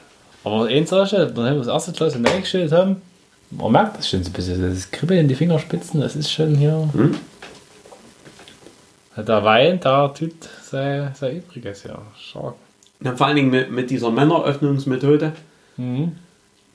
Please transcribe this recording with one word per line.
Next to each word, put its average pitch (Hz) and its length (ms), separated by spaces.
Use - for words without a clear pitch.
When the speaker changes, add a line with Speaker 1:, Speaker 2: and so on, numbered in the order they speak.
Speaker 1:
Aber 214 240
eins 160 240
sag 190 160
ich, 196 60
dann 175 160
haben 113 80
wir 117 220
das 120 100
erste 165 240
Klasse 156 320
eingestellt 175 480
haben. 190 280
Man - 220
merkt 208 260
das - 100
schon 92 160
so 90 60
ein - 20
bisschen, 92 420
das 92 160
Kribbeln 170 300
in 151 80
die 131 60
Fingerspitzen, 160 680
das 120 160
ist 151 160
schon 156 240
hier. 151 360
Speaker 2:
Hm? 135 220
Speaker 1:
Der 110 280
Wein, 131 360
da 139 280
tut 165 240
sein, 139 520
sein 135 220
Übriges, 113 480
ja. 113 140
Stark. - 360
Speaker 2:
Ja, 127 120
vor 139 140
allen 147 80
Dingen 135 140
mit, 127 200
mit 123 200
dieser 117 200
Männeröffnungsmethode. 139 1200
Speaker 1:
Mhm. 127 400